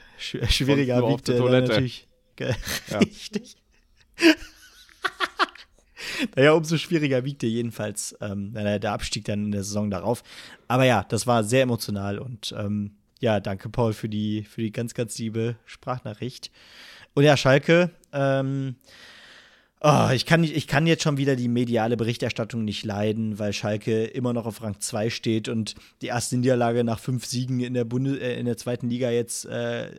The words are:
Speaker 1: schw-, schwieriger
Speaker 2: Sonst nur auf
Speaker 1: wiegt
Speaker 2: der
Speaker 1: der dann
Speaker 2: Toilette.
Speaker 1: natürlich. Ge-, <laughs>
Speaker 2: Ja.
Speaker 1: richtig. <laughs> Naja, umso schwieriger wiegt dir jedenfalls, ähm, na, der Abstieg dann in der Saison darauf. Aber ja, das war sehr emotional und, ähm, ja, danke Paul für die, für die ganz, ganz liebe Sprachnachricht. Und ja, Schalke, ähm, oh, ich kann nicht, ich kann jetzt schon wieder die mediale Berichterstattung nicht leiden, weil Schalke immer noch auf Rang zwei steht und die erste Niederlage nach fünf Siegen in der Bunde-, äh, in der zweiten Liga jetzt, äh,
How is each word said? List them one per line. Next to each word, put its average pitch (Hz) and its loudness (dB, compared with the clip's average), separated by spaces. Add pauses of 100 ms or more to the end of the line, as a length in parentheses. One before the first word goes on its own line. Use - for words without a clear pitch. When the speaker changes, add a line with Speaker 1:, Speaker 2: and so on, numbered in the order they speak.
(180)
Speaker 1:
schw-, - -6
schwieriger 139 2
Speaker 2:
Sonst 123 4
nur 120 4
auf 127 -2
Speaker 1:
wiegt - -10
Speaker 2:
der 127 4
Speaker 1:
der 120 4
dann 123 4
Speaker 2:
Toilette. 127 4
Speaker 1:
natürlich. 120 0 (280)
Ge-, 127 -2 (180)
<laughs> - -8
Speaker 2:
Ja. 208 -2
Speaker 1:
richtig. - -4 (600)
<laughs> 320 8 (2000)
Naja, 143 8
umso 160 2
schwieriger 139 0
wiegt 139 -8
dir 117 2
jedenfalls, 113 -6
ähm, 101 -6
na, 104 0
der 101 -2
Abstieg - -4
dann 104 -2
in 104 -2
der 101 -2
Saison 104 -2
darauf. 95 -2 (440)
Aber 127 4
ja, 117 4
das 113 -4
war 117 4
sehr 123 4
emotional 104 -2
und, 123 -10
ähm, 104 -4 (240)
ja, 110 2
danke 98 -8
Paul 113 0
für 110 -8
die, 107 -2
für - -10
die 110 -2
ganz, 117 -6
ganz 120 -6
liebe 113 -4
Sprachnachricht. - -10 (640)
Und 143 4
ja, 147 6
Schalke, 160 4 (220)
ähm, 135 -2 (1040)
oh, 131 6
ich 127 0
kann 165 4
nicht, 156 0
ich 139 -2
kann 151 2
jetzt 160 4
schon 147 2
wieder 139 2
die 123 0
mediale 117 2
Berichterstattung 113 -2
nicht 101 -4
leiden, 107 -2
weil 104 -2
Schalke 110 -2
immer 123 -4
noch 117 -4
auf 113 -10
Rang 104 -6
zwei 113 -2
steht 113 -2
und 113 -4 (260)
die 131 -8
erste 120 -2
Niederlage 120 2
nach 113 -2
fünf 127 -6
Siegen 123 -4
in 123 -4
der 120 0
Bunde-, 131 -2
äh, 123 -4
in 120 -4
der 117 -2
zweiten 123 -4
Liga 120 0
jetzt, 117 -2
äh, 117 -6